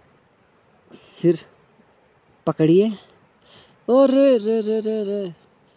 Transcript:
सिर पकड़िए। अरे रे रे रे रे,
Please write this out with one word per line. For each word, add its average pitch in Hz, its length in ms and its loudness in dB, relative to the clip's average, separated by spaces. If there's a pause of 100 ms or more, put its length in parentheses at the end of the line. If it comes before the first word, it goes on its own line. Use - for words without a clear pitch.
(920)
सिर - 520 -4 (1000)
पकड़िए। 165 420 2
अरे - 1500 -2
रे 220 220 -4
रे 214 200 -4
रे 214 240 -6
रे, 196 300 -8 (420)